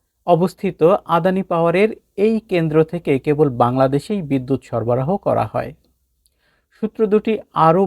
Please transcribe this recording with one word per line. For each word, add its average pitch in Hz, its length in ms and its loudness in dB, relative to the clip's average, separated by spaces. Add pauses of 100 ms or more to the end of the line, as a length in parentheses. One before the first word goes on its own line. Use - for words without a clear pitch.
(280)
অবস্থিত 180 540 0 (340)
আদানি 185 360 -2
পাওয়ারের 170 380 0 (360)
এই 220 100 0 (160)
কেন্দ্র 165 260 0 (140)
থেকে 160 220 -4 (120)
কেবল 151 220 2 (160)
বাংলাদেশেই 135 580 0 (100)
বিদ্যুৎ 135 380 -2
সরবরাহ 120 400 -2 (160)
করা 117 280 0
হয়। 123 180 -6 (1040)
সূত্র - 220 -8 (140)
দুটি 214 200 0 (340)
আরও 170 200 4